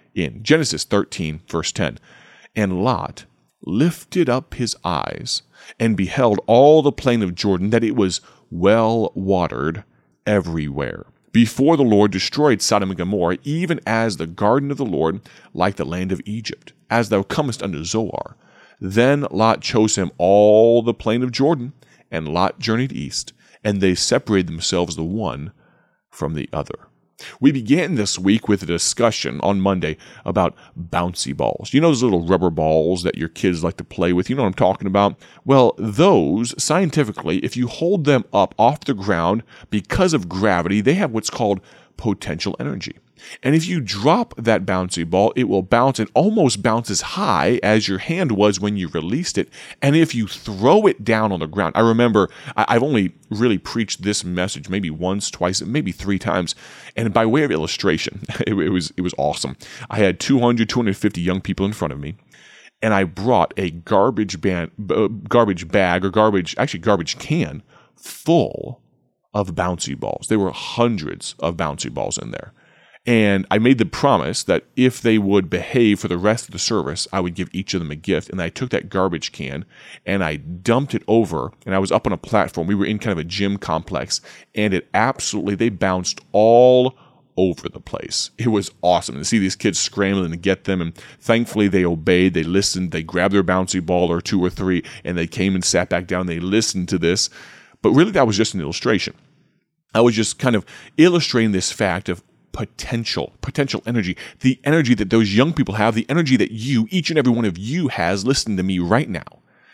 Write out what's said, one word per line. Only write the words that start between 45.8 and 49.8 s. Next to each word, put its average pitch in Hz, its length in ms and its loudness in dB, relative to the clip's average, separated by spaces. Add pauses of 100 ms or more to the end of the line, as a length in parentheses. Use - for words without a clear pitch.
and 110 160 -4
almost 147 480 2
bounce 113 280 -2
as 92 100 -4
high 110 600 0
as 107 260 2
your 95 100 -2
hand 165 340 -2
was 101 280 2
when 104 160 -2
you 90 120 -4
released 90 500 -4
it. - 100 0 (320)